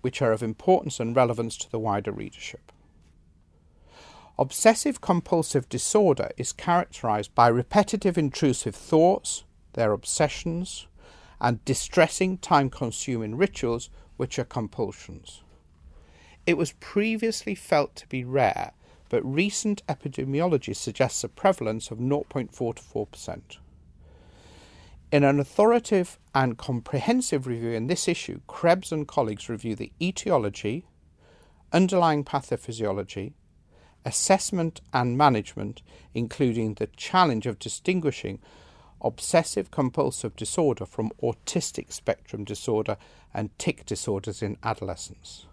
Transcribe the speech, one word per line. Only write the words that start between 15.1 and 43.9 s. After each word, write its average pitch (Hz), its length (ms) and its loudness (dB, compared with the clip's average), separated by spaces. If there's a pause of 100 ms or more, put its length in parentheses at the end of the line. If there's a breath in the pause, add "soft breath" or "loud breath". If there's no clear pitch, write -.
It 170 100 4
was 156 240 -2
previously 220 760 -2
felt - 420 0
to - 120 -20
be 127 160 -4
rare, 127 480 0 (380 soft breath)
but 120 200 2
recent 202 560 -2
epidemiology 139 880 -2
suggests - 480 -2
a 123 60 -6
prevalence 110 640 0
of 113 100 -8
nought 139 300 -2
point 127 240 -6
four 117 180 -2
to - 100 -12
four - 240 -6
percent. - 520 -14 (1500 soft breath)
In 143 100 6
an 143 160 6
authoritative 208 800 2 (160)
and 131 220 2
comprehensive 139 880 0
review 117 260 -4
in 113 160 -2
this 180 200 0
issue, - 380 -4
Krebs 175 440 2
and 151 160 -4
colleagues 110 440 -2
review 113 240 -4
the - 260 -10
etiology, 143 840 -2 (840 soft breath)
underlying 170 520 4
pathophysiology, 104 1080 -4 (720 soft breath)
assessment 170 760 0 (140)
and 123 240 0
management, 113 640 2 (320 soft breath)
including 113 600 0
the 104 220 -4
challenge 151 500 2
of 117 120 -6
distinguishing 147 800 -4 (640 soft breath)
obsessive - 680 -2
compulsive 127 640 -2
disorder 123 500 -2
from 110 260 -6 (100)
autistic - 720 -4
spectrum - 520 -6
disorder 107 520 -2 (380 soft breath)
and 107 240 -4
tic - 260 -4
disorders 101 580 -6